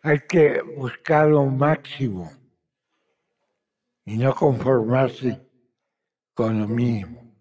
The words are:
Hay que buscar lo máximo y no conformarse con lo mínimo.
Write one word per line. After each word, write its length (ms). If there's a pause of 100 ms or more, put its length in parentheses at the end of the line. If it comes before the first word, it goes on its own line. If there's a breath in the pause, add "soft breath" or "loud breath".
Hay 180
que 400
buscar 640
lo 200
máximo 840 (1700)
y 120
no 160
conformarse 1080 (920)
con 280
lo 80
mínimo. 600 (120)